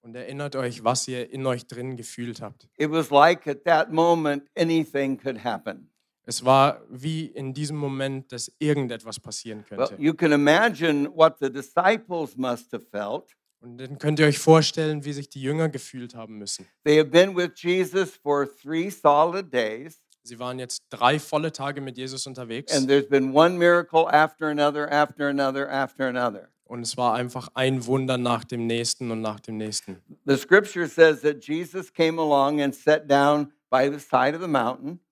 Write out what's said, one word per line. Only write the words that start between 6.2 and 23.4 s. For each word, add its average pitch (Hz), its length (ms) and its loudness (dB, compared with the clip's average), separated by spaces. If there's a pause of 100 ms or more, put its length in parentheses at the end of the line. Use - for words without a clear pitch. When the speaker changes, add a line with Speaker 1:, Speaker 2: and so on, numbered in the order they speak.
Speaker 1:
Es 120 200 -8
war 135 440 4
wie 160 360 -8
in 135 280 -10
diesem 147 220 -6
Moment, 135 560 -6
dass 120 180 -10 (100)
irgendetwas 123 600 -2
passieren 107 500 -14
Speaker 2:
Well, 104 180 -10
Speaker 1:
könnte. 101 140 -12
Speaker 2:
you 156 120 2
can 156 180 0
imagine 147 840 2
what 160 280 2
the 139 100 -2
disciples 170 840 -4
must 123 360 -6
have 110 180 -12
felt. 104 440 -8 (240)
Speaker 1:
Und 120 180 -20
dann 135 200 -14
könnt 151 220 -2
ihr 156 60 8
euch 147 140 4
vorstellen, 156 680 4
wie 147 80 -8
sich - 160 -12
die 139 120 -16
Jünger 151 280 -2
gefühlt 123 460 -12
haben 110 220 -16
müssen. 104 280 -12 (180)
Speaker 2:
They 151 140 4
have 156 120 4
been 180 260 4
with 175 200 -2
Jesus 185 600 -2
for 143 300 -2 (160)
three 160 280 -6
solid 165 640 2
days. 123 480 -4 (240)
Speaker 1:
Sie 117 140 -18
waren 127 180 -8
jetzt 127 320 -10
drei 123 300 2
volle 156 320 -4
Tage 139 300 -8
mit 131 160 -12
Jesus 131 280 -10
unterwegs. 123 480 -8
Speaker 2:
And 135 140 2
there's 139 200 4
been 135 280 2
one 175 220 6